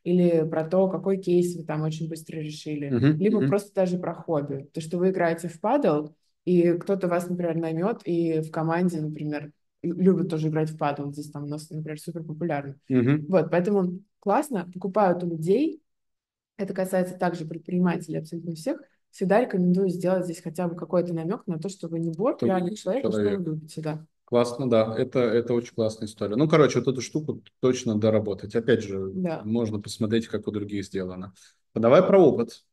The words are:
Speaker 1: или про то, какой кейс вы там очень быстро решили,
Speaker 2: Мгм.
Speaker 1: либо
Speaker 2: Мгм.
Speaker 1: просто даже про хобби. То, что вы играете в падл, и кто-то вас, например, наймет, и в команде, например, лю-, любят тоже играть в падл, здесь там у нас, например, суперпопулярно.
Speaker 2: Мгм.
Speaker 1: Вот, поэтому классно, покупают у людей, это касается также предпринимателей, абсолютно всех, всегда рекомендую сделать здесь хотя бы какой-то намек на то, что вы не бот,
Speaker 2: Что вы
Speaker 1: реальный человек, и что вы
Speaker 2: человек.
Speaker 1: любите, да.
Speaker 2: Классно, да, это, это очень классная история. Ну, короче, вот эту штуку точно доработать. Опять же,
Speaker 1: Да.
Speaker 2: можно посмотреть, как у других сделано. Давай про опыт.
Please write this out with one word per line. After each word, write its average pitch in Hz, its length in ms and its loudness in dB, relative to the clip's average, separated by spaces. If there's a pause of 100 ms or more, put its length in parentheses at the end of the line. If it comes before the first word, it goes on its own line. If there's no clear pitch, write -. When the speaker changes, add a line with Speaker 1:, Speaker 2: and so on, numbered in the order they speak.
Speaker 1:
или 175 460 4
про 160 140 -2
то, 185 240 2
какой 190 300 -2
кейс 175 380 2
вы 156 80 -10
там 151 180 -2
очень 160 260 -4
быстро 160 300 -10
решили, 151 520 -8
Speaker 2:
Мгм. 135 280 4
Speaker 1:
либо 202 220 2
Speaker 2:
Мгм. 135 80 2
Speaker 1:
просто 202 260 -2
даже 180 240 0
про 170 160 -6
хобби. 143 600 -4
То, 165 80 -6
что 175 160 -6
вы 185 120 4
играете 170 380 0
в - 120 -12
падл, 208 480 2 (380)
и 175 280 4
кто-то 180 340 -2
вас, 180 220 0
например, 175 260 -2
наймет, 165 500 -2
и 170 360 0
в 160 100 -8
команде, 165 480 0
например, 151 520 -6 (300)
лю-, 170 140 -4
любят 175 340 4
тоже 156 180 -2
играть 156 220 0
в - 80 -14
падл, 143 340 -2
здесь 151 180 -10
там 147 140 -10
у 143 40 -10
нас, 151 220 -10
например, 156 300 -10
суперпопулярно. 160 760 -6 (120)
Speaker 2:
Мгм. 135 400 2
Speaker 1:
Вот, 185 220 2
поэтому 180 500 2 (200)
классно, 208 520 -2
покупают 185 520 2
у 175 40 -2
людей, 185 540 0 (760)
это 190 160 -6
касается 185 440 -2
также 170 280 -2
предпринимателей, 170 720 -2
абсолютно 170 380 -8
всех, 269 240 -6 (300)
всегда 196 320 2
рекомендую 185 480 2
сделать 180 360 0
здесь 165 160 -8
хотя 170 260 -6
бы 175 80 -6
какой-то 175 380 -2
намек 165 320 -6
на 165 140 -6
то, 190 100 -8
что 175 180 -12
вы 165 120 -4
не 165 120 -2
бот, 226 260 -2
Speaker 2:
Что 240 80 0
вы 196 40 4
Speaker 1:
реальный 185 260 0
человек, 220 280 -4
и 226 40 0
что 202 40 0
вы 214 120 0
Speaker 2:
человек. 196 220 0
Speaker 1:
любите, 156 360 -8
да. 156 240 -6 (200)
Speaker 2:
Классно, 120 440 0
да, 113 280 4
это, 127 220 0
это 120 340 2
очень 120 200 -4
классная 110 340 -2
история. 104 280 -4
Ну, 151 120 2
короче, 139 320 6
вот 117 80 -2
эту 127 140 -2
штуку - 400 -6 (180)
точно 127 400 0
доработать. 104 560 0
Опять 113 280 2
же, 95 300 -6
Speaker 1:
Да. 170 300 -4
Speaker 2:
можно 107 360 -2
посмотреть, 113 480 -2
как 104 200 -6
у 98 40 -6
других 101 340 -6
сделано. 92 480 -8 (400)
Давай 120 300 8
про 196 180 6
опыт. 117 500 2